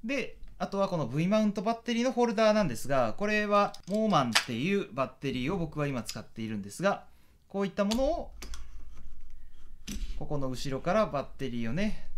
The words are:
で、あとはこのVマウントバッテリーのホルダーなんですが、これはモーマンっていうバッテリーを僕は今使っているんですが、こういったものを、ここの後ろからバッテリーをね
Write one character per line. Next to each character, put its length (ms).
で、 340
あ 80
と 120
は 100
こ 80
の 120
V 180
マ 140
ウ 60
ン 60
ト 100
バ 100
ッ 80
テ 140
リ 80
ー 20
の 80
ホ 120
ル 100
ダ 160
ー 20
な 100
ん 60
で 80
す 120
が、 260
こ 120
れ 200
は 260
モ 180
ー 40
マ 140
ン 60
っ 20
て 80
い 200
う 200
バ 120
ッ 80
テ 180
リ 120
ー 80
を 60
僕 200
は 80
今 160
使 160
っ 60
て 160
い 80
る 80
ん 60
で 80
す 120
が、 220
こ 140
う 40
い 40
っ 20
た 120
も 100
の 100
を、 280
こ 80
こ 120
の 100
後 220
ろ 100
か 140
ら 120
バ 160
ッ 20
テ 260
リ 140
ー 60
を 20
ね 460